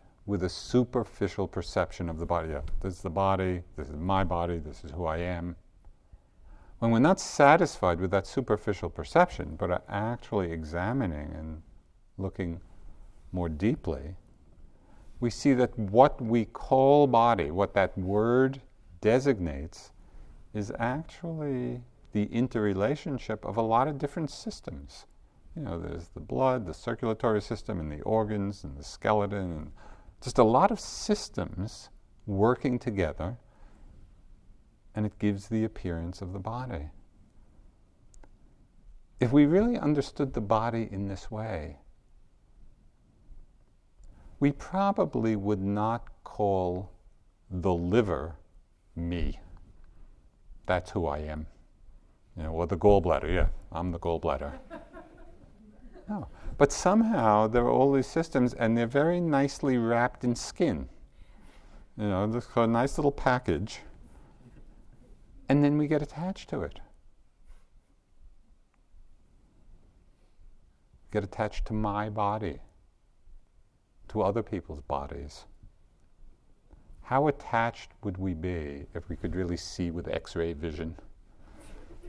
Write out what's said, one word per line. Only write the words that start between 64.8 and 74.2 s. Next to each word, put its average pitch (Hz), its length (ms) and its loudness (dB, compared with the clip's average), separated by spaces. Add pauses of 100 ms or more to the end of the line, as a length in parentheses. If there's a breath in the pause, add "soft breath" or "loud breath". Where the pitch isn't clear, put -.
And 143 140 6
then 147 140 4
we 151 100 2
get 151 140 2
attached 175 480 -8
to 123 120 -6
it. 73 180 -8 (4000)
Get 104 120 0
attached - 440 -4
to 113 60 -6
my 107 360 -2
body, 104 500 -2 (1500)
to 107 120 -2